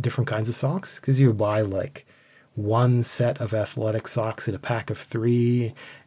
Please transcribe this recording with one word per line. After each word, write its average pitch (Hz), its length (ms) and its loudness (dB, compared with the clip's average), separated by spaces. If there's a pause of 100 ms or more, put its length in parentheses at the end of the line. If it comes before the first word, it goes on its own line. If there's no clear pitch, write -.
different 120 280 0
kinds 107 200 -2
of 117 60 -2
socks, - 440 -2
'cause 135 220 2
you 135 80 8
would 104 100 2
buy, 104 240 2
like, 95 440 -4 (480)
one 117 500 2
set - 360 0
of 107 140 -4
athletic 110 540 -2
socks 113 400 -2
in 101 60 -2
a - 40 -8
pack 113 320 -4
of 110 80 -6
three, 120 760 0 (320)